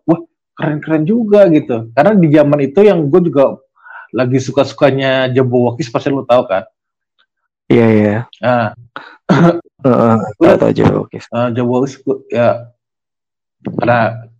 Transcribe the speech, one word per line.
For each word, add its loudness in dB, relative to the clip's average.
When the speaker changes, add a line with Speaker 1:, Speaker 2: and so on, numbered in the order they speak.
Speaker 1:
wah, 0
keren-keren -4
juga 2
gitu. -2
Karena 2
di 2
zaman 2
itu -4
yang 0
gua 4
juga 2
lagi 0
suka-sukanya -2
Jabberwockies, -2
pasti -4
lu -6
tahu 0
kan? -4
Speaker 2:
Iya, 4
iya. 2
Speaker 1:
Nah. -2
Speaker 2:
Heeh, 2
Speaker 1:
Gua 2
Speaker 2:
tahu, 2
tahu 2
Jabberwockies. -2
Speaker 1:
Eh, -4
Jabberwockies -2
gua, -2
ya, 0
karena 0